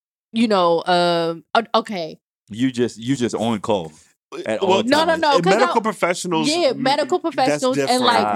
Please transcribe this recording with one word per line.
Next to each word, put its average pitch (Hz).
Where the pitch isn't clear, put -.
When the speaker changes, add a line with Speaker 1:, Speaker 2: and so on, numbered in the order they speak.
Speaker 1:
you 226
know, 175
um, 170
o-, 220
okay. 165
Speaker 2:
You 123
just, 117
you 120
just 117
on 107
call 90
at 220
Speaker 3:
Well, 190
Speaker 2:
all 208
Speaker 1:
No, 277
no, -
Speaker 2:
times. 330
Speaker 1:
no, 294
Speaker 3:
in 175
Speaker 1:
'cause 185
Speaker 3:
medical 294
Speaker 1:
I 202
Speaker 3:
professionals, 180
Speaker 1:
Yeah, 330
Speaker 3:
m-, 139
Speaker 1:
medical 294
Speaker 3:
that's 330
Speaker 1:
professionals 254
and, 135
Speaker 3:
different. 254
Speaker 1:
like, 233
Speaker 2:
Ah, 208